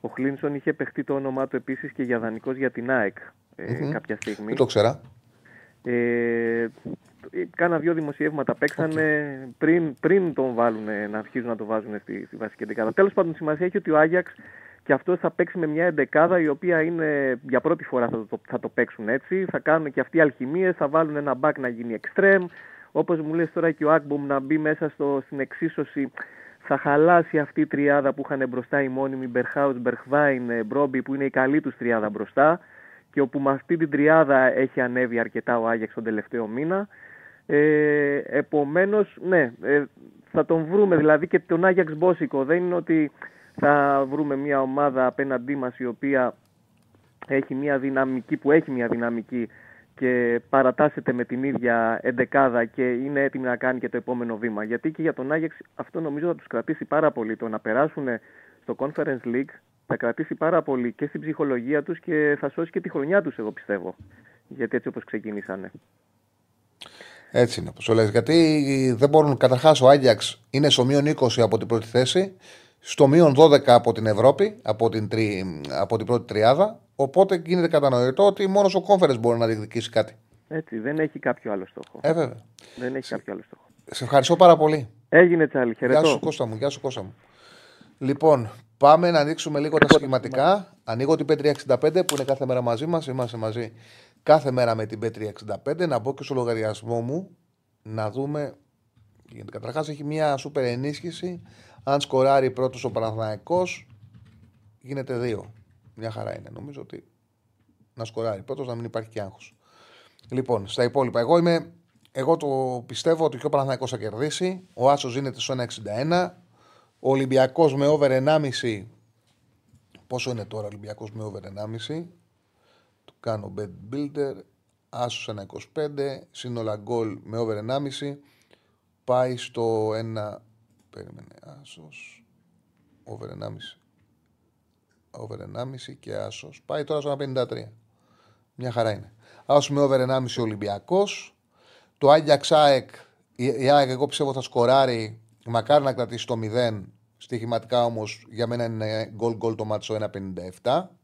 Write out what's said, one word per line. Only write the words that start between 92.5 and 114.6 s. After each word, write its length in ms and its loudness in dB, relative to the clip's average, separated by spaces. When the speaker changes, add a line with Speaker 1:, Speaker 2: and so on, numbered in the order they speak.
Speaker 2:
μαζί 240 -2
μας. 220 -2
Είμαστε 300 -6
μαζί 360 -6
κάθε 280 6
μέρα 240 2
με 100 -4
την 140 -10
Πέτρια 300 -6
εξήντα 300 -10
πέντε. 260 -4
Να 140 0
μπω 140 -4
και 100 -12
στο 100 -8
λογαριασμό 680 -4
μου, 360 -8
να 280 -6
δούμε. 420 -6
Καταρχάς, 380 -8
έχει 140 -12
μια 340 -2
σούπερ 260 -4
ενίσχυση. 800 -6
Αν 120 2
σκοράρει 500 2
πρώτος 320 -4
ο 80 -4
Παναθηναϊκός, 960 -4
γίνεται 360 -8
δύο. 360 -6
Μια 180 -10
χαρά 260 -10
είναι. 120 -18
Νομίζω 320 -16
ότι 260 -18
να 120 -12
σκοράρει 360 -6
πρώτος, 260 -10
να 80 -8
μην 100 -10
υπάρχει 240 -10
και 120 -10
άγχος. 340 -16
Λοιπόν, 380 -2
στα 160 -2
υπόλοιπα, 360 0
εγώ 180 2
είμαι... 360 0
Εγώ 260 0
το 480 -4
πιστεύω 400 0
ότι 120 -2
και 80 -12
ο 40 -2
Παναθηναϊκός 400 -2
θα 80 -8
κερδίσει. 760 -6